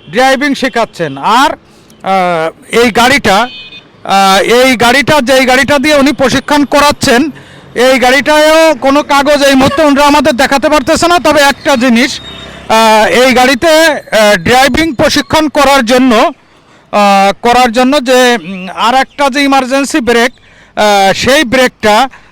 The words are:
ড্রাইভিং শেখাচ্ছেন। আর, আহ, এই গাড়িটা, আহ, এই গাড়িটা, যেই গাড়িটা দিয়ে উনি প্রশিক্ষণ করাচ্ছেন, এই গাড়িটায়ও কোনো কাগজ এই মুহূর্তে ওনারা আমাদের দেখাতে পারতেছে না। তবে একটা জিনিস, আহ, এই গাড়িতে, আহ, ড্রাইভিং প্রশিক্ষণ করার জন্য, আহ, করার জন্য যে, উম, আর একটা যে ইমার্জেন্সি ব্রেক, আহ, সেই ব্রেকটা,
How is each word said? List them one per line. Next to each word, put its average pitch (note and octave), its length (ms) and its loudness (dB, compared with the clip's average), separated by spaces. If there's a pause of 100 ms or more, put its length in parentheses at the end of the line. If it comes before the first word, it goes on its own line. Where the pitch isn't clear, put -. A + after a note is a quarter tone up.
(120)
ড্রাইভিং C4 440 0
শেখাচ্ছেন। G3+ 640 -6
আর, A3+ 340 0
আহ, - 1300 -6
এই A#3+ 140 2
গাড়িটা, A#3+ 560 0 (560)
আহ, G3 380 2
এই B3+ 340 2
গাড়িটা, C4 460 0
যেই C4 240 0
গাড়িটা C4 340 0
দিয়ে D4+ 160 0
উনি C#4+ 160 2
প্রশিক্ষণ C4+ 540 -2
করাচ্ছেন, C#4+ 680 0 (440)
এই B3+ 240 0
গাড়িটায়ও D4+ 840 2
কোনো C4+ 220 0
কাগজ C#4+ 400 0
এই C#4 120 2
মুহূর্তে C#4 260 0
ওনারা C#4+ 260 2
আমাদের D4 260 2
দেখাতে C#4 360 0
পারতেছে D4+ 380 0
না। F4 120 0
তবে D4+ 200 0
একটা C#4 360 0
জিনিস, A#3+ 440 0 (500)
আহ, A3 380 2
এই A#3+ 260 2
গাড়িতে, B3+ 340 2
আহ, B3+ 680 0
ড্রাইভিং C4 580 0
প্রশিক্ষণ D#4 560 -2
করার C#4 360 0
জন্য, B3+ 480 0 (580)
আহ, G3 500 2
করার B3 300 2
জন্য B3+ 340 0
যে, B3 380 2
উম, F#3 320 -14
আর A3+ 200 0
একটা C4+ 340 -2
যে C#4 140 -2
ইমার্জেন্সি C#4 560 -2
ব্রেক, A#3 320 0
আহ, G3 840 -2
সেই C#4+ 300 0
ব্রেকটা, A#3+ 680 0 (220)